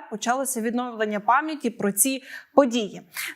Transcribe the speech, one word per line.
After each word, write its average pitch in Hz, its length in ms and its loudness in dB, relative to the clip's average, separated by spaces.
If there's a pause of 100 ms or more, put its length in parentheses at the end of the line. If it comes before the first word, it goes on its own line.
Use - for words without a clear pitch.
почалося 247 520 -2
відновлення 220 580 -2
пам'яті 277 500 2
про 202 220 0
ці 262 320 0 (320)
події. 233 460 4 (340)